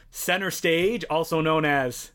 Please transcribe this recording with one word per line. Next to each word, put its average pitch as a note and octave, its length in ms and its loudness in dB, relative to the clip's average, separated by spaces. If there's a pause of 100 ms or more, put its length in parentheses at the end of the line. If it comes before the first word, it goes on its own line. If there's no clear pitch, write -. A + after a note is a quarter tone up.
(120)
Center F#3 400 -2
Stage, F3 580 0
also D#3+ 320 0
known D#3 240 2
as" C#3 500 -2